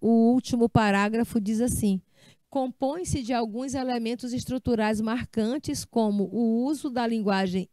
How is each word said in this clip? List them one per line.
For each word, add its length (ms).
o 320
último 360
parágrafo 720
diz 200
assim: 400
compõe-se 760
de 100
alguns 420
elementos 580
estruturais 680
marcantes, 840
como 400
o 400
uso 260
da 160
linguagem 680